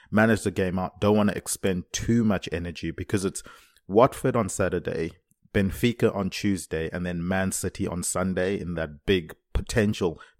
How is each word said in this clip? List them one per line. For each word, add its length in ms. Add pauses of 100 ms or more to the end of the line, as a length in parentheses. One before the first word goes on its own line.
(100)
manage 320
the 80
game 280
out. 220
Don't 160
wanna 160
expend 600
too 320
much 280
energy, 380
because 340
it's 180 (460)
Watford 480
on 120
Saturday, 640 (400)
Benfica 600
on 160
Tuesday, 640
and 140
then 200
Man 240
City 360
on 160
Sunday 580
in 140
that 320
big 280 (200)
potential 640 (200)